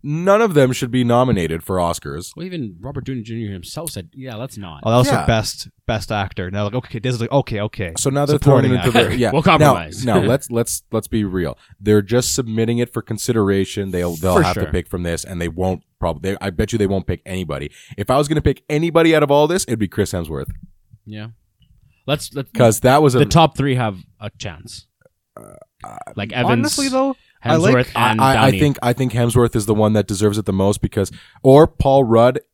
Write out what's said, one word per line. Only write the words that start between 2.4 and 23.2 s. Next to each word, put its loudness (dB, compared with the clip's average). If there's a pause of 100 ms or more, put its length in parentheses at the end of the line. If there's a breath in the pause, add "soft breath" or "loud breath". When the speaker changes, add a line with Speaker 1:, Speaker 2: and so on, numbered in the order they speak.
Speaker 2:
even -10
Robert -12
Downey -8
Junior -10
himself -12
said, -14
"Yeah, -16
let's -14
not." -14
Speaker 3:
Oh, -2
that 2
was 4
Speaker 1:
Yeah. 0
Speaker 3:
for -2
best, -2 (180)
best -6
actor. -6
Now, -4
like, -6
okay, -8
Disney's -4
like, -4
"Okay, -2
okay." -6
Speaker 1:
So -2
now 0
they're 2
Speaker 3:
Supporting 6
Speaker 1:
throwing 0
it 0
into 2
Speaker 3:
actor. 2
Speaker 1:
the, -2
yeah. 2
Speaker 2:
<laughs> -4
We'll 0
Speaker 1:
Now, 4
Speaker 2:
compromise. 2
Speaker 1:
now, 2
let's, -2
let's, -4
let's -4
be -2
real. -4 (200 soft breath)
They're 4
just 0
submitting -2
it -2
for -4
consideration. 0
They'll, -2
they'll 0
Speaker 2:
For 6
Speaker 1:
have 0
to -4
Speaker 2:
sure. -6
Speaker 1:
pick -4
from -8
this, -4
and -12
they -4
won't -4 (160)
probably. -4
I -6
bet -4
you -2
they 2
won't -2
pick -6
anybody. -8 (280 loud breath)
If -6
I 2
was 0
gonna 0
pick -2
anybody 2
out 4
of 0
all 4
this, -2
it'd -2
be 0
Chris -2
Hemsworth. -8 (540)
Speaker 2:
Yeah. -14 (800)
Let's, -6
let's -8
Speaker 1:
'Cause 4
that 4
was 4
a 4
Speaker 2:
the 4